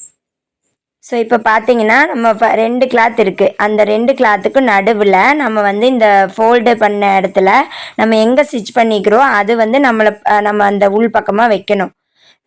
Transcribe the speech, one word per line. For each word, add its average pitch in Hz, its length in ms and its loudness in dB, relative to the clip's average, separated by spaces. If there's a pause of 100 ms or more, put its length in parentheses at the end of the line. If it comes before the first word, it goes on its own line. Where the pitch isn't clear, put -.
(1000)
So, - 200 -8
இப்ப 226 180 0
பாத்தீங்கன்னா, 226 680 0
நம்ம 233 260 -2
ஃப-, 214 220 0
ரெண்டு 240 320 0
கிளாத் 233 340 -2
இருக்கு. 196 360 0
அந்த 208 280 0
ரெண்டு 220 280 -2
கிளாத்துக்கு 220 480 0
நடுவுல 208 760 2
நம்ம 240 260 -2
வந்து 202 260 0
இந்த 208 500 2
ஃபோல்டு 233 380 2
பண்ண 202 460 0
இடத்துல 190 300 0 (460)
நம்ம 220 200 0
எங்க 247 360 2
ஸ்டிச் 220 220 -8
பண்ணிக்கிறோம், 220 560 2
அது 214 260 0
வந்து 226 240 0
நம்மள, 220 440 0
அஹ், 208 160 2
நம்ம 208 240 0
அந்த 202 260 0
உள் 220 280 0
பக்கமா 208 300 0
வைக்கணும். 196 440 -2 (540)